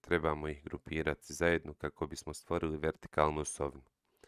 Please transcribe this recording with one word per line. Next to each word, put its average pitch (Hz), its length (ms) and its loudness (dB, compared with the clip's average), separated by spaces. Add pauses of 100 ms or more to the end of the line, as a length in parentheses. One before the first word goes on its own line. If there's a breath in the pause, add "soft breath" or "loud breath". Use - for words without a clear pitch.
trebamo 78 480 0
ih 73 160 -6
grupirati 76 680 -4
zajedno 80 420 2
kako 76 320 -4
bismo 76 280 -8
stvorili 80 440 -2
vertikalnu 76 600 2
osovinu. 71 440 -4 (420 soft breath)